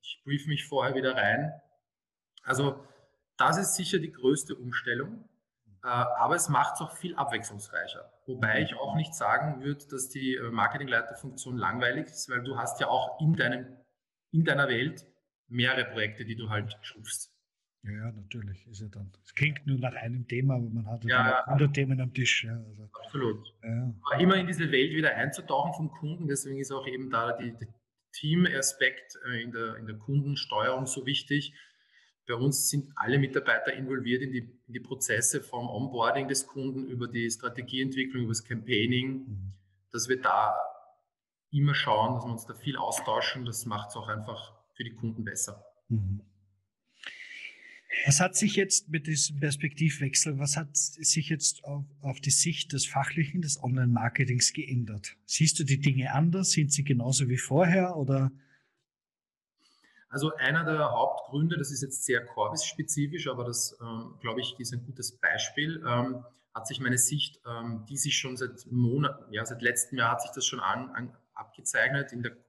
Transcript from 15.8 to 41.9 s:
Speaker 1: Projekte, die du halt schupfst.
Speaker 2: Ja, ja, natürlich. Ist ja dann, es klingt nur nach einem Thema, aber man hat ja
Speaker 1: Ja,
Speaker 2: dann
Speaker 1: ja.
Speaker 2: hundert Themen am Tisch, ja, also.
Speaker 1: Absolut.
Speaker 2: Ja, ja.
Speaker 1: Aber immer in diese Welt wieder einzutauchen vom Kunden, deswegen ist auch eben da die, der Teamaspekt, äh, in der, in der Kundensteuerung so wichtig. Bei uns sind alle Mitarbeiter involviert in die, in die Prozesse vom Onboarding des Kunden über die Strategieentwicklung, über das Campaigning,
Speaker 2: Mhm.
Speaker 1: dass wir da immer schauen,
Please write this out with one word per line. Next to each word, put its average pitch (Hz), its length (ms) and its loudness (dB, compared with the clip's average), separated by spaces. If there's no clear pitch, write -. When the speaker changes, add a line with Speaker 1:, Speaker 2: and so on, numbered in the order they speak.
Speaker 1:
Projekte, 110 380 -2
die 110 120 -6
du 113 140 -6
halt 107 320 -2
schupfst. - 520 -12
Speaker 2:
Ja, 101 80 -8
ja, 107 200 -8
natürlich. 101 560 -10
Ist 104 140 -14
ja 107 60 -10
dann, 101 260 -12
es - 120 -20
klingt 147 320 0
nur 135 100 2
nach 123 160 -2
einem 120 340 -4
Thema, 131 280 2
aber 120 140 0
man 110 180 -4
hat 113 180 -6
ja 120 40 0
Speaker 1:
Ja, 127 140 6
Speaker 2:
dann 127 80 6
Speaker 1:
ja. 127 200 4
Speaker 2:
hundert 143 240 6
Themen 135 260 2
am 127 120 -2
Tisch, - 300 2
ja, 117 140 -6
also. 107 320 -14
Speaker 1:
Absolut. 110 420 -2
Speaker 2:
Ja, 113 80 -10
ja. 117 240 -2
Speaker 1:
Aber - 160 0
immer 185 160 8
in 180 120 2
diese 165 240 0
Welt 139 200 6
wieder 156 240 2
einzutauchen 143 580 -2
vom 160 180 -4
Kunden, 160 360 -6
deswegen 139 300 -4
ist 135 140 -6
auch 135 160 -6
eben 127 240 -6
da 117 260 0
die, 120 180 -6
der - 120 -10
Teamaspekt, 147 1000 2
äh, 120 160 -2
in 120 80 -8
der, 113 240 -4
in 113 100 -12
der 110 100 -8
Kundensteuerung 131 920 0
so 127 180 -4
wichtig. 143 480 -2
Bei 123 60 -2
uns 135 340 2
sind - 300 0
alle 127 220 4
Mitarbeiter 135 520 2
involviert 127 500 -2
in 131 120 -6
die, 117 340 -6
in 117 60 -18
die 120 80 -8
Prozesse 120 600 0
vom 120 280 -6
Onboarding 123 580 0
des 135 180 -2
Kunden 131 420 -6
über 120 200 -4
die 117 240 -2
Strategieentwicklung, 127 920 -4
über 110 80 -2
das 110 120 -2
Campaigning, 123 760 0
Speaker 2:
Mhm. 98 340 -8
Speaker 1:
dass 120 160 -4
wir 127 120 2
da 107 360 4
immer 143 220 4
schauen, 117 420 2